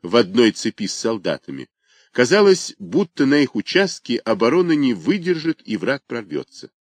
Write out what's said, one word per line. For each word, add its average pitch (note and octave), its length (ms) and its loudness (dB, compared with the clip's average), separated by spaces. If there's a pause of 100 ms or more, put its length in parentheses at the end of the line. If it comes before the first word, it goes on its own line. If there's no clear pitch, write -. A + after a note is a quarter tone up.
в F2 140 -6
одной G2+ 360 4
цепи G#2 360 -8
с - 60 -8
солдатами, E2+ 720 -6 (460)
казалось, F#3 680 4
будто C#3 460 -2
на C#3+ 140 4
их C3 180 0
участке B2 600 -2
оборона C3 520 0
не C#3 220 2
выдержит D#3+ 760 -2
и A2 80 -4
враг C3+ 320 -4
прорвется. - 640 -10 (120)